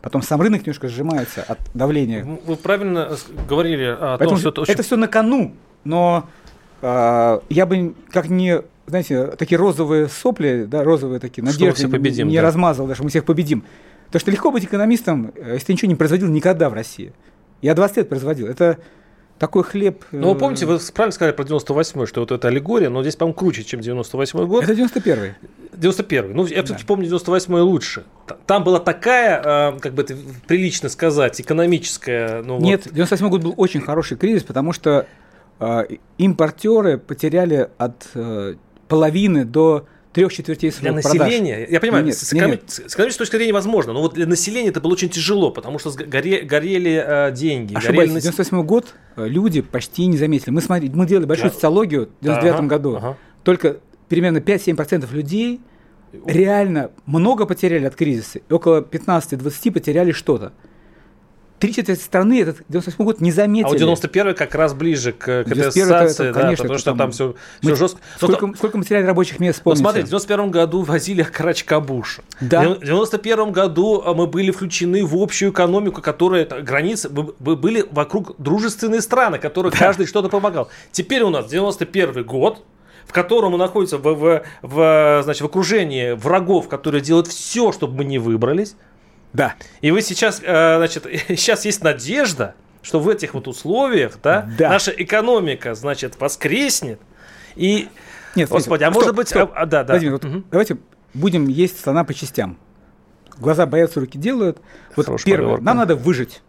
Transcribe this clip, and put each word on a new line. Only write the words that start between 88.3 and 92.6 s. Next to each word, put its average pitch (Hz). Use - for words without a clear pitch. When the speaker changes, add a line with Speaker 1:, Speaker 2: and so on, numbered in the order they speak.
Speaker 1:
Да. 127
Speaker 2:
И 147
вы 208
сейчас, 208
э, 160
значит, 165
<laughs> -
сейчас 208
есть 208
надежда, 147